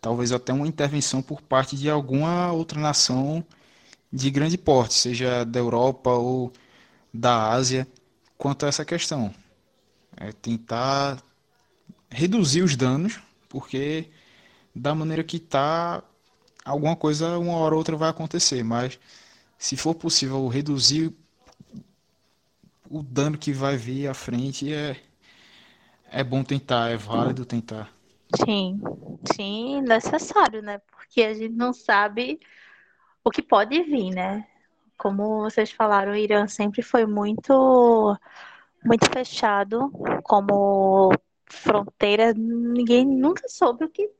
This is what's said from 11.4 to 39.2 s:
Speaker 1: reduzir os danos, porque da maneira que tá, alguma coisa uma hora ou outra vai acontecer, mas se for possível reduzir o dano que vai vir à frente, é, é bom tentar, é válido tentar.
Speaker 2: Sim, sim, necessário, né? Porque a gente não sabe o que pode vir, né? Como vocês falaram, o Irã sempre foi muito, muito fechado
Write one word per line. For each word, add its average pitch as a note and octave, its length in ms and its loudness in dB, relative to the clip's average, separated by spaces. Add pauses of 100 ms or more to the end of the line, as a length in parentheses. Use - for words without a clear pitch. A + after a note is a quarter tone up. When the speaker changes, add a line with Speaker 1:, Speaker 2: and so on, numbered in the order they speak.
Speaker 1:
reduzir E3+ 520 0
os E3 140 2
danos, C3+ 440 -2 (300)
porque C#3+ 600 -6 (640)
da C#3+ 220 -4
maneira D#3+ 280 -2
que E3 160 -8
tá, E3 600 -2 (640)
alguma D3 320 -2
coisa D#3+ 420 -2
uma F3 200 -2
hora D#3 180 2
ou D#3 40 2
outra D#3+ 160 -2
vai D#3+ 140 0
acontecer, D#3+ 540 -2
mas A#2+ 340 -2 (600)
se - 180 -6
for D#3 180 -2
possível C3+ 540 -2
reduzir C#3+ 680 0 (1800)
o D3+ 120 -8
dano C#3+ 360 -2
que D3+ 140 -6
vai C3+ 240 -2
vir C3 320 -6
à C3+ 60 -6
frente, C3+ 580 -6
é, D3 240 -6 (1120)
é C3+ 140 -4
bom C3 200 -2
tentar, B2 480 -2
é A#2 40 -2
válido A#2 480 -4
tentar. A2 480 -8 (540)
Speaker 2:
Sim, G3 340 -2 (560)
sim, A3+ 460 -6
necessário, B3 800 2
né? G#3 180 -12 (120)
Porque - 320 -2
a A3 100 0
gente A3+ 220 -6
não B3 180 0
sabe A3 680 0 (840)
o - 80 2
que - 100 -4
pode A3+ 420 2
vir, A#3+ 300 -2
né? F#3+ 340 -4 (500)
Como G#3 440 -2
vocês G#3+ 300 -2
falaram, G3+ 420 2
o - 20 -2
Irã G#3 320 2
sempre G#3 360 -4
foi A3+ 240 2
muito, A3+ 1080 4 (680)
muito A3+ 280 6
fechado A3+ 800 0 (340)